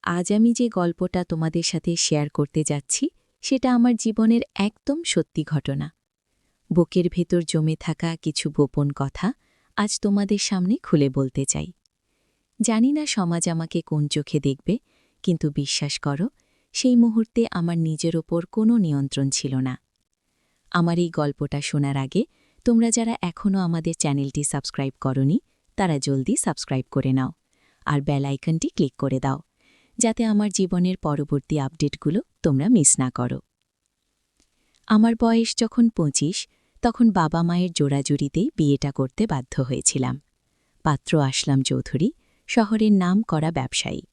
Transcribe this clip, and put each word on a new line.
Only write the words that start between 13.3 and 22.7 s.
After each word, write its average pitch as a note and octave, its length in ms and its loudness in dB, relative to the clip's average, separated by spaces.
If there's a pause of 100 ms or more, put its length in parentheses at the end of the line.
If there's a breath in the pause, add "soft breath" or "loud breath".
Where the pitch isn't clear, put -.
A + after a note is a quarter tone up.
আমাকে E3 320 -4
কোন D3+ 260 -2
চোখে D3+ 320 -4
দেখবে, C#3+ 380 -2 (460)
কিন্তু D#3 320 0
বিশ্বাস C#3+ 440 -4
করো, D3+ 300 -2 (440)
সেই B3+ 220 2
মুহূর্তে A#3 560 4
আমার E3+ 260 -2
নিজের E3 400 -2
ওপর E3+ 280 -2
কোনো A3+ 320 2
নিয়ন্ত্রণ C#3 520 0
ছিল C3+ 260 -4
না। B2+ 240 -4 (920)
আমার E3+ 280 2
এই F3 100 0
গল্পটা C#3+ 520 -4
শোনার C#3 360 -2
আগে C#3 280 0 (400)
তোমরা A3+ 260 4